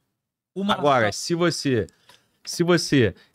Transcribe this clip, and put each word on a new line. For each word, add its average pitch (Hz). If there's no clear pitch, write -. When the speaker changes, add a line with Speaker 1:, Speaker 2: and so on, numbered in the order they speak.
Speaker 1:
O 190
Marçal 196
Speaker 2:
Agora, 120
se -
você, 151
se -
você 160